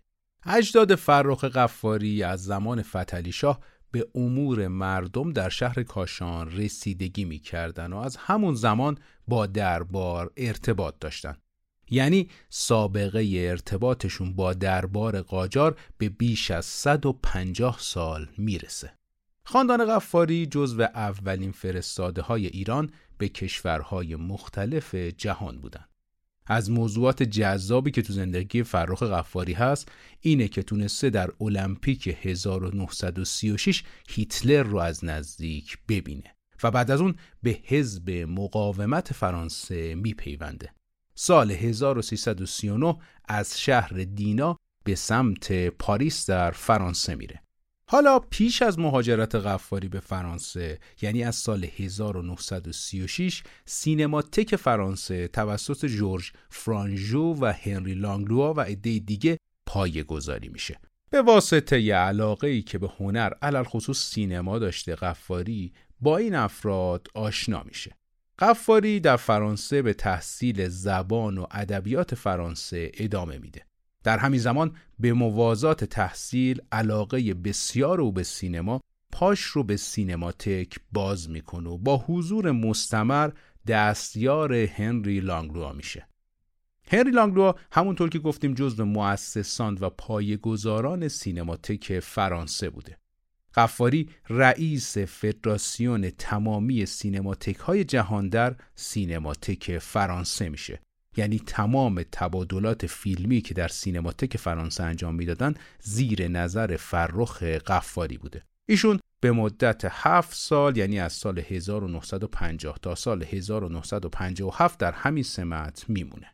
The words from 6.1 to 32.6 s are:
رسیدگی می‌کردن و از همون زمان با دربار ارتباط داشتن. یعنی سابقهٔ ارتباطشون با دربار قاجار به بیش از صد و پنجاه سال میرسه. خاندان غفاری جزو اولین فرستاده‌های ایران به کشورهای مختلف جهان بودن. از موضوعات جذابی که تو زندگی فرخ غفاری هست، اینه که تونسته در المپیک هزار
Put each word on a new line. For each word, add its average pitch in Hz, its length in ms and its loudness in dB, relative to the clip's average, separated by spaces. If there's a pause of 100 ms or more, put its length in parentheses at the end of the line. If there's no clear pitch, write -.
رسیدگی 95 760 -4
می‌کردن 85 680 -8
و 98 40 -8
از 131 180 -8
همون 196 400 2
زمان 120 420 2 (300)
با 113 180 2
دربار 90 920 -2
ارتباط 110 600 -2
داشتن. 71 380 -10 (520)
یعنی 151 400 4 (200)
سابقهٔ 101 1000 2
ارتباطشون 95 840 -2
با 92 200 0
دربار 95 680 0
قاجار 95 560 2 (200)
به 107 120 0
بیش 113 420 0
از 82 140 -2
صد 143 400 0
و 135 80 2
پنجاه 92 680 0
سال 80 480 -4 (100)
میرسه. 98 560 -6 (500)
خاندان 240 420 4
غفاری 170 600 2
جزو 135 360 0
اولین 98 680 -2
فرستاده‌های 92 960 -4
ایران 110 420 -2 (280)
به 101 120 -2
کشورهای 85 840 -4
مختلف 98 800 -6
جهان 90 680 -6
بودن. - 240 -16 (600)
از 107 260 0
موضوعات 117 520 2
جذابی 107 680 2
که 123 100 2
تو 101 120 -4
زندگی 95 500 0
فرخ 92 400 0
غفاری 90 500 -2
هست، 127 380 0 (300)
اینه 143 260 4
که 98 160 -2
تونسته 104 460 0
در 95 200 2 (120)
المپیک 98 800 -2
هزار 92 420 -2